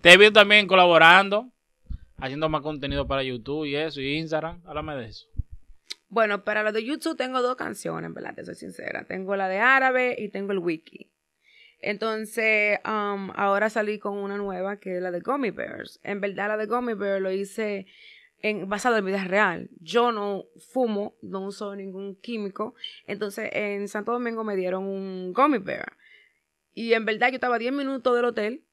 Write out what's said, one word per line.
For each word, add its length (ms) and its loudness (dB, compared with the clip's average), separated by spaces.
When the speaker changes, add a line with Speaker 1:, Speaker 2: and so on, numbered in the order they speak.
Speaker 1:
Te 120 10
he 40 12
visto 160 10
también 340 8
colaborando, 840 8
haciendo 320 -4
más 120 0
contenido 460 -4
para 160 -2
YouTube 420 -6
y 100 -4
eso, 260 -4
y 160 -2
Instagram. 480 -4
Háblame 300 -8
de 120 -8
eso. 200 -18
Speaker 2:
Bueno, 340 0
para 200 -2
lo 80 0
de 120 -4
YouTube 340 -6
tengo 240 -2
dos 140 -2
canciones, 520 -8
en 60 -12
verdad, 220 -12
te 100 -14
soy 100 -12
sincera. 500 -10
Tengo 300 -6
la 140 -2
de 100 -2
Árabe 580 2
y 120 -8
tengo 220 -8
el 80 -2
Wiki. 520 -6
Entonces, 1040 0
um, 500 -4
ahora 340 2
salí 300 -2
con 180 -6
una 200 -6
nueva 400 -6
que 200 -8
es 40 -4
la 100 -4
de 80 -4
Gummy 320 -2
Bears. 520 -10
En 180 -6
verdad, 280 -4
la 80 -2
de 100 -4
Gummy 260 -2
Bears 280 -2
lo 100 -2
hice 540 -6
en, 280 -4
basado 280 0
en 80 0
vida 200 -2
real. 440 0
Yo 300 2
no 340 -6
fumo, 500 -2
no 200 -8
uso 340 -8
ningún 400 -12
químico. 600 -8
Entonces, 460 -8
en 340 -4
Santo 260 -6
Domingo 300 -4
me 120 -4
dieron 300 -2
un 480 -8
Gummy 240 4
Bear. 360 -8
Y 200 0
en 120 2
verdad, 240 0
yo 60 -4
estaba 240 -2
diez 140 -2
minutos 420 -2
del 100 0
hotel 480 -4